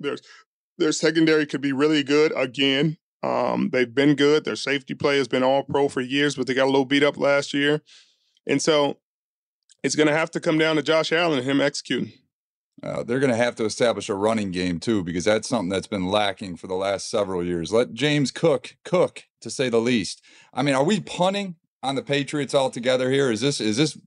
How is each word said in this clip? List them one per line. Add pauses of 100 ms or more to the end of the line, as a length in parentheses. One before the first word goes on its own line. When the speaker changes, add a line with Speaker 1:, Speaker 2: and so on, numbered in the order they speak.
Speaker 1:
Their, (600)
their
secondary
could
be
really
good
again. (260)
Um,
they've
been
good.
Their
safety
play
has
been
all
pro
for
years,
but
they
got
a
little
beat
up
last
year. (640)
And
so (840)
it's
gonna
have
to
come
down
to
Josh
Allen
and
him
executing. (680)
Speaker 2:
Uh,
they're
gonna
have
to
establish
a
running
game,
too,
because
that's
something
that's
been
lacking
for
the
last
several
years.
Let
James
Cook
cook, (160)
to
say
the
least. (320)
I
mean,
are
we
punting (260)
on
the
Patriots
altogether
here?
Is
this,
is
this,